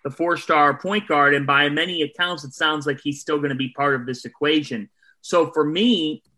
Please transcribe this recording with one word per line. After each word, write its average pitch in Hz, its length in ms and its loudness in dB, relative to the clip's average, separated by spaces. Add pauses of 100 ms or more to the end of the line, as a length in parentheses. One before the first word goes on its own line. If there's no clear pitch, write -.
the 139 80 -8
four-star 156 680 2
point 208 300 -4
guard, 143 260 4
and 139 140 0
by 143 220 4
many 165 340 -2
accounts, 165 400 -4
it 131 100 -14
sounds 156 320 -2
like 139 160 -2
he's 143 180 -6
still 151 200 -2
gonna 139 160 -2
be 131 140 -4
part 139 260 0
of 120 100 -6
this 123 200 -8
equation. 143 640 -2 (320)
So 170 300 0
for 156 120 2
me, 160 580 0 (160)